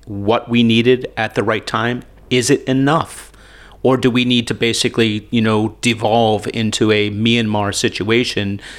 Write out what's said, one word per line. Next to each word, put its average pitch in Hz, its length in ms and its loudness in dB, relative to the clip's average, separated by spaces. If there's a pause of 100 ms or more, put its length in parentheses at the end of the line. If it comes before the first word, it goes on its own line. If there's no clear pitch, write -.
what 104 420 -2
we 120 140 4
needed 117 540 4
at 110 180 -4
the 123 80 0
right 107 240 -2
time? 120 360 -4 (280)
Is 123 180 0
it 131 160 2
enough? 139 680 -2 (520)
Or 127 160 2
do 123 120 2
we 123 140 0
need 120 220 0
to 117 80 -6
basically, 113 760 -2
you 117 120 0
know, 110 400 0
devolve 110 720 0
into 110 360 0
a 104 200 2
Myanmar 107 640 0
situation, 107 840 -2 (200)